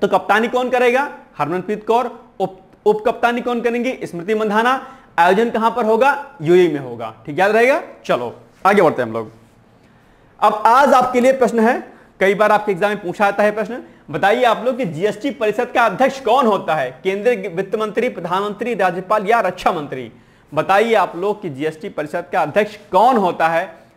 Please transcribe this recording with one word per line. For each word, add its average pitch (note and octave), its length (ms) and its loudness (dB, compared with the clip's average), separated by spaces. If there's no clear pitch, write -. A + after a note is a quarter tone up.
तो G3+ 60 0
कप्तानी G3+ 400 0
कौन B3 220 -2
करेगा? B3 400 0
हरमनप्रीत F3+ 480 -6
कौर। A#3+ 380 -2
उप, - 200 -6
उप G#3+ 200 2
कप्तानी A#3+ 340 0
कौन A#3+ 200 -4
करेंगी? A#3+ 440 -2
स्मृति E3+ 300 -6
मंधाना। A3 520 0
आयोजन F#3+ 320 4
कहां A3+ 200 0
पर A#3 140 -2
होगा? B3 420 2
यूएई E3+ 300 6
में C#3 80 -4
होगा। A#2 340 -10
ठीक, D3 120 -6
याद G3 120 4
रहेगा। B3+ 320 4
चलो, B2 320 -2
आगे G3+ 160 6
बढ़ते C3 200 2
हैं A#2 60 -4
हम A2 60 -8
लोग। A2 180 -8
अब G#3+ 260 2
आज B3+ 280 6
आपके B3+ 260 2
लिए C4 120 4
प्रश्न A#3 280 0
है, C4 280 0
कई G3 140 4
बार G#3+ 180 4
आपके G#3 200 0
एग्जाम G3 180 -2
में G3+ 120 -6
पूछा F3 220 -2
जाता G3+ 180 0
है G#3 80 2
प्रश्न, G#3+ 320 -6
बताइए G#3 340 2
आप G#3 200 2
लोग B3+ 120 -2
कि B3+ 80 -4
जीएसटी G3+ 460 -4
परिषद G#3+ 360 -2
का B3 160 0
अध्यक्ष A3+ 380 0
कौन B3 260 2
होता G3 280 0
है? C3 300 -4
केंद्रीय G3+ 440 -2
वित्त F#3+ 280 -6
मंत्री, A3 320 -4
प्रधानमंत्री, G3+ 680 -6
राज्यपाल F#3 520 -2
या A#3 140 4
रक्षा F#3 320 -2
मंत्री? C3+ 400 -10
बताइए G3+ 400 2
आप F#3 220 0
लोग G3 260 -6
कि E3+ 80 -8
जीएसटी D#3 380 -8
परिषद D3+ 440 -8
का F#3 100 0
अध्यक्ष G3+ 340 -2
कौन A#3 240 4
होता E3+ 320 0
है? E3+ 320 -4